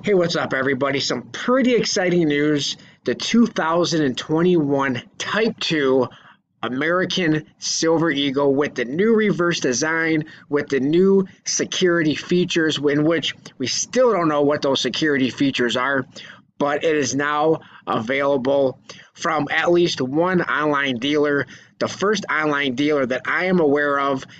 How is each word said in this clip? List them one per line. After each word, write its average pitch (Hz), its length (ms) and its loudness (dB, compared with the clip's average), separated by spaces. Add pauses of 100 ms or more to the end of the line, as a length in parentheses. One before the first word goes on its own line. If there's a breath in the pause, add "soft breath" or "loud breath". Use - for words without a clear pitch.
Hey, 208 100 0
what's 170 220 2
up, 135 180 -4
everybody? 135 460 0
Some 127 320 -6
pretty 247 440 2
exciting 180 520 2
news. 147 480 0 (300 loud breath)
The 123 100 -2
two 226 320 2
thousand 165 560 0
and 127 140 -2
twenty-one 143 840 0 (160)
Type - 440 -4
two 135 480 0 (520 loud breath)
American 156 840 -2 (120)
Silver 165 540 0
Eagle 139 420 0
with 143 220 0
the - 80 -2
new 180 320 2
reverse 175 460 0
design, 156 640 0 (240 loud breath)
with 143 180 -2
the 135 140 0
new 190 480 4 (160 loud breath)
security 165 680 0
features, 175 640 0
in 147 260 2
which 160 280 0 (240 loud breath)
we 127 100 -6
still 240 440 0
don't 170 160 2
know 147 140 0
what 147 200 2
those 135 200 0
security 131 480 0
features 123 480 0
are, 131 280 -2 (520 loud breath)
but 147 260 -2
it 160 140 2
is 127 180 -2
now 147 460 0 (260 loud breath)
available 135 920 0 (340 loud breath)
from 156 380 -2
at 160 200 0
least 175 300 2
one 165 400 0
online 139 560 -2
dealer, 143 480 0 (320 loud breath)
the 117 100 -2
first 196 440 -2
online 143 420 -2
dealer 143 320 0
that 123 200 -4
I 151 200 -2
am 185 140 2
aware 143 400 2
of, 139 260 -2 (140 loud breath)